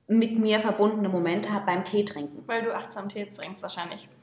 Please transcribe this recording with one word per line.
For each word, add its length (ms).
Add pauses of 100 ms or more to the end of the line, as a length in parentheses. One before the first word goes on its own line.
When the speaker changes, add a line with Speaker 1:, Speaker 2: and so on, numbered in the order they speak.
Speaker 1:
mit 320
mir 200
verbundene 500
Momente 440
habe 120
beim 180
Tee 220
trinken. 420
Speaker 2:
Weil 160
du 100
achtsam 360
Tee 160
trinkst 360
wahrscheinlich. 460 (160)